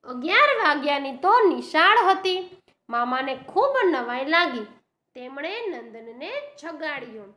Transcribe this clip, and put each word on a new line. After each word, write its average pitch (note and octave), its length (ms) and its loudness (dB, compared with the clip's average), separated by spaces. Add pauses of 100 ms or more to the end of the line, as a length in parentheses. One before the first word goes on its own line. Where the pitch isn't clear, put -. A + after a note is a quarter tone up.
અગિયાર G4 640 2
વાગ્યાની C#4+ 500 -2
તો G4+ 220 4
નિશાળ E4+ 580 4 (120)
હતી. F#4+ 400 0 (400)
મામાને B3+ 460 -2
ખૂબ C5+ 500 0
નવાઈ B3+ 400 -2
લાગી. D4 380 0 (520)
તેમણે C#4+ 520 -10
નંદનને A#3 640 -12 (320)
જગાડ્યો. C#4+ 600 -10 (140)